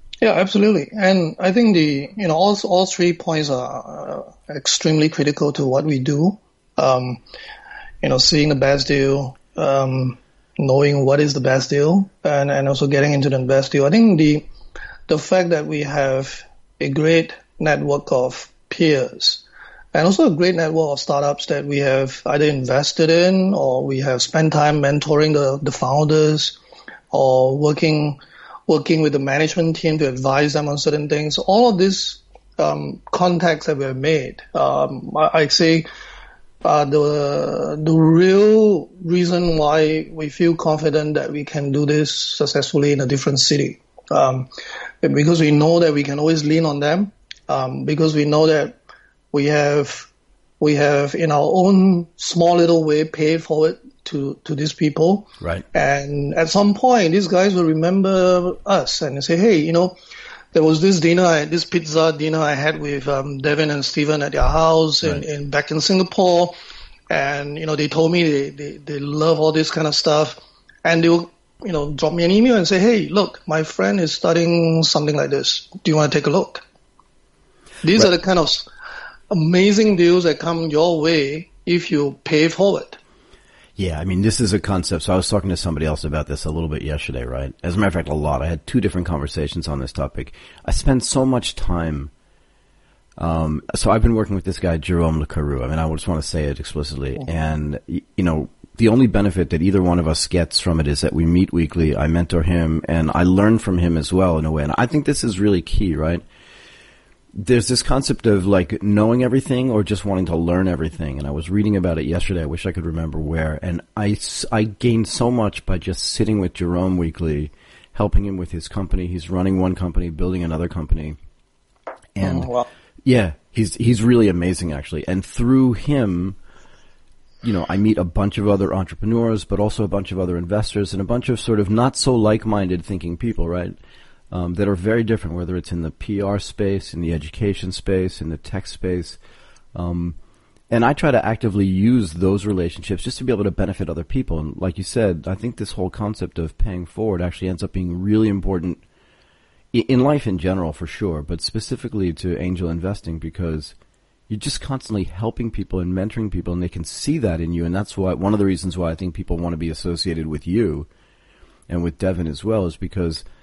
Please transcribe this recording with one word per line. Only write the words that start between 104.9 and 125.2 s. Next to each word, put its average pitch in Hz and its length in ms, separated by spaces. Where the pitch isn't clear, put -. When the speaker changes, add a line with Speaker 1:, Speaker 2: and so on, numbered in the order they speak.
Speaker 2:
this 143 180
is 98 160
really 101 220
key, 87 340
right? 80 260
There's 117 320
this 127 160
concept 135 440
of, 101 200
like, 95 360
knowing 107 420
everything 127 460
or 107 120
just 101 220
wanting 95 220
to 82 100
learn 87 320
everything. 78 500
And 71 80
I 71 40
was 80 180
reading 104 280
about 87 200
it 76 80
yesterday. 87 380
I 76 40
wish 80 200
I 92 60
could 82 120
remember 80 340
where. 78 440
And 87 180
I 104 140
s-, - 420
I 110 120
gained 113 440
so 123 220
much 113 340
by 92 140
just 87 260
sitting 107 360
with 90 120
Jerome 90 460
weekly, 78 520
helping 101 320
him 95 100
with 90 140
his 82 180
company. 92 380
He's 87 240
running 92 300
one 92 140
company, 87 360
building 87 320
another 82 260
company. 78 480
And 90 300
Speaker 1:
Oh, 127 40
wow. 123 180
Speaker 2:
yeah, 113 300
he's, 110 260
he's 107 260
really 117 260
amazing, 87 460
actually. 73 340
And 95 160